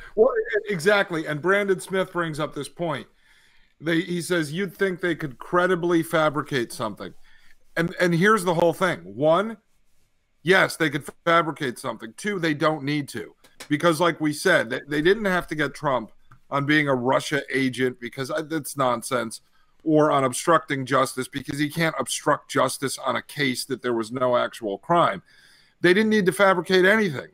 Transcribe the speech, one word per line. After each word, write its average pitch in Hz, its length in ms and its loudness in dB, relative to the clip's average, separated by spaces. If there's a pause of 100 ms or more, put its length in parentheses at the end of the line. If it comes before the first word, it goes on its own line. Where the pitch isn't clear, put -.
(160)
well, 220 200 4
e-, 214 380 -2
exactly. 180 520 2
And 151 160 -4
Brandon 190 380 2
Smith 185 320 -4
brings 160 300 -4
up 147 120 -6
this 139 140 -8
point. 147 400 -6 (720)
They, 165 220 0
he 175 200 -4
says, 160 300 -2
"You'd 180 240 -6
think 190 240 -2
they 175 160 -2
could 135 240 -10
credibly 175 640 2
fabricate 147 680 0
something." 101 400 -8 (640)
And, 170 240 -2
and 175 120 2
here's 196 300 4
the 175 120 0
whole 170 180 4
thing. 165 260 0 (160)
One, 170 400 2 (880)
yes, 170 320 4
they 160 140 0
could 143 160 -6 (200)
fabricate 160 540 0
something. 113 380 -10
Two, 202 220 -4
they 160 140 0
don't 156 300 0
need 143 260 -2
to. - 260 -12 (320)
Because 156 320 2
like 170 220 0
we 151 120 0
said, 147 360 2
they, 131 180 -6
they 147 140 -2
didn't 202 240 2
have 180 220 -2
to 160 80 -8
get 147 180 -4
Trump 127 380 -4 (380)
on 139 160 -2
being 151 220 2
a 135 80 2
Russia 135 460 0 (120)
agent 127 460 -2
because 127 320 -8
I, 160 100 -4
that's 151 360 -6
nonsense, 120 640 -2 (420)
or 151 280 4
on 139 140 2
obstructing 139 600 0
justice 127 420 0
because 139 300 -8
he 147 120 0
can't 165 280 -2
obstruct - 540 -2
justice 131 460 -2
on 131 180 -4
a 113 60 -4
case 135 440 -4
that 123 160 -6
there 123 120 -2
was 113 180 -4
no 127 240 0
actual 113 420 -4
crime. 151 440 0 (580)
They 175 140 4
didn't 214 160 4
need 214 160 4
to 185 80 4
fabricate 185 500 4
anything. 185 500 2